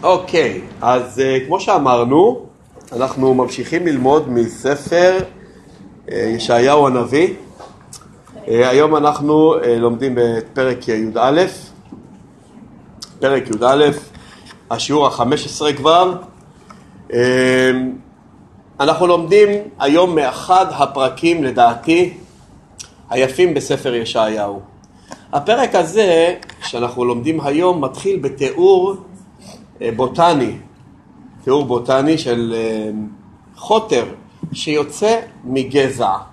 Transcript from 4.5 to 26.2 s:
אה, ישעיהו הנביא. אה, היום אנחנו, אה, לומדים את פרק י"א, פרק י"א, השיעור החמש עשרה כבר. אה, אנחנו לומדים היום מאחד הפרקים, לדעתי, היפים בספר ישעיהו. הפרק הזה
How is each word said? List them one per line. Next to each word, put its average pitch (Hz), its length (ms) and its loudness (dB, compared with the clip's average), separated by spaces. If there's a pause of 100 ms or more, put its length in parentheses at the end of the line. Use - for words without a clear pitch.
אה, - 60 -6 (180)
ישעיהו 131 520 4
הנביא. 127 460 0 (1120)
אה, 120 220 2
היום 151 260 4
אנחנו, 151 680 2
אה, 120 140 2
לומדים 120 400 -2
את 113 360 0
פרק 127 340 -2
י"א, 117 580 0 (1700)
פרק 135 300 0
י"א, 131 400 2 (840)
השיעור 139 360 0
החמש 127 380 -2
עשרה 147 280 -4
כבר. 175 420 2 (1000)
אה, 120 60 0 (1600)
אנחנו 160 280 0
לומדים 180 420 4 (300)
היום 165 360 2
מאחד 170 540 0
הפרקים, 143 720 -2
לדעתי, 127 720 2 (960)
היפים 131 440 2
בספר 131 420 -4
ישעיהו. 107 680 -4 (720)
הפרק 233 420 0
הזה 175 600 2 (260)